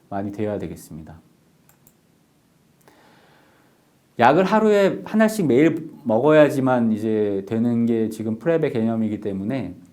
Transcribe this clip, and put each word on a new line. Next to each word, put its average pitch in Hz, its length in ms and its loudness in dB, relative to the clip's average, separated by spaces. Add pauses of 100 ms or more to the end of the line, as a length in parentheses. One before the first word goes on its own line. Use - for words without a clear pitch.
많이 101 240 -8
되어야 104 260 -6
되겠습니다. 80 640 -14 (3000)
약을 147 260 6
하루에 202 600 2
한 220 180 0
알씩 214 240 0
매일 151 440 2 (140)
먹어야지만 127 880 2
이제 104 560 -2
되는 117 380 0
게 113 240 0
지금 110 280 -6
프랩의 160 340 -2
개념이기 113 480 -2
때문에, 101 560 -6 (160)